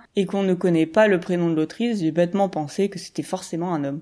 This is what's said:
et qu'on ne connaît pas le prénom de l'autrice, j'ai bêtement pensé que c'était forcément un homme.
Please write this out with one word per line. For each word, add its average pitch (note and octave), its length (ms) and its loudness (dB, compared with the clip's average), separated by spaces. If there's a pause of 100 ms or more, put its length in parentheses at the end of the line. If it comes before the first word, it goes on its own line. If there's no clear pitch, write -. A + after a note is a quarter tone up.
(140)
et G3+ 100 2
qu'on G3 200 -2
ne F#3 100 4
connaît E3+ 320 2
pas A3 220 4
le F#3 100 4
prénom F3 320 0
de E3 60 0
l'autrice, G#3+ 420 -2
j'ai D#3+ 140 0
bêtement F3 360 2
pensé F3+ 400 -2
que F#3 120 -10
c'était - 240 -8
forcément F3+ 500 -6
un D3 80 -2
homme. C#3 200 -4